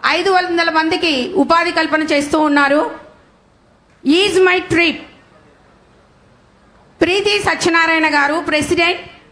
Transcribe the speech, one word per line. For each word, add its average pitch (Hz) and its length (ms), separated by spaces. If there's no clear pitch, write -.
ఐదు 359 200
వందల 339 420
మందికి 320 340
ఉపాధి 330 360
కల్పన 311 240
చేస్తూ 285 260
ఉన్నారు. 285 320
ఈజ్ 359 340
మై 359 80
ట్రిప్ 330 300
ప్రీతి 392 320
సత్యనారాయణ 330 720
గారు 285 200
ప్రెసిడెంట్ 339 520